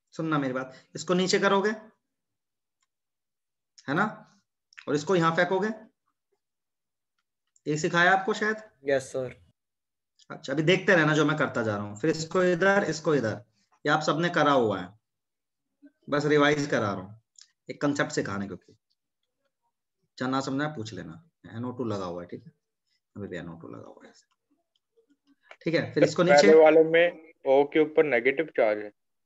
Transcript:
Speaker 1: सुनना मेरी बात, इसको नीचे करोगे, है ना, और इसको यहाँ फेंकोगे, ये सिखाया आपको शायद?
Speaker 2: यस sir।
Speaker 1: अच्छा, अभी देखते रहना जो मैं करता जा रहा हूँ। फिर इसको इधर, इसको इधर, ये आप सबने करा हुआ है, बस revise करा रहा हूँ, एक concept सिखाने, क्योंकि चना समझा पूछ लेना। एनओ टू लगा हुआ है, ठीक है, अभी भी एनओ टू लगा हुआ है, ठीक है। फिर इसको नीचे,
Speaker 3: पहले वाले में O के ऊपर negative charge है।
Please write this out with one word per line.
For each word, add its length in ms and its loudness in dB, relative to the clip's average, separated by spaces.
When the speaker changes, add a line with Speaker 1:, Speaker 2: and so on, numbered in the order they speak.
Speaker 1:
सुनना 260 -4
मेरी 140 -4
बात, 200 -8
इसको 200 -4
नीचे 240 0
करोगे, 300 2
है 80 -4
ना, 100 0
और 80 -2
इसको 200 -2
यहाँ 200 2
फेंकोगे, 340 0
ये 120 -2
सिखाया 360 2
आपको 200 0
शायद? 240 -4
Speaker 2:
यस 260 -2
sir। 240 -8
Speaker 1:
अच्छा, 240 -10
अभी 100 -2
देखते 320 2
रहना 180 4
जो 120 2
मैं 120 0
करता 260 -2
जा 120 -2
रहा 100 -6
हूँ। 140 -14
फिर 100 -2
इसको 360 -2
इधर, 400 2
इसको 300 -2
इधर, 260 -4
ये 60 2
आप 100 2
सबने 300 -2
करा 220 2
हुआ 260 2
है, 80 -12
बस 180 -2
revise 400 2
करा 160 -2
रहा 100 -2
हूँ, 280 -12
एक 120 -10
concept 300 -2
सिखाने, 360 -6
क्योंकि 280 -16
चना 240 -4
समझा 280 -6
पूछ 240 -12
लेना। 300 -16
एनओ 240 -10
टू 140 -10
लगा 200 -6
हुआ 160 -10
है, 60 -16
ठीक 180 -18
है, 60 -20
अभी 120 -12
भी 100 -12
एनओ 180 -14
टू 120 -20
लगा 200 -18
हुआ 180 -20
है, 80 -20
ठीक 140 -4
है। 180 -4
फिर 100 4
इसको 200 0
नीचे, 140 6
Speaker 3:
पहले 180 8
वाले 300 8
में 260 2
O 200 4
के 140 0
ऊपर 240 2
negative 520 0
charge 220 2
है। 120 -12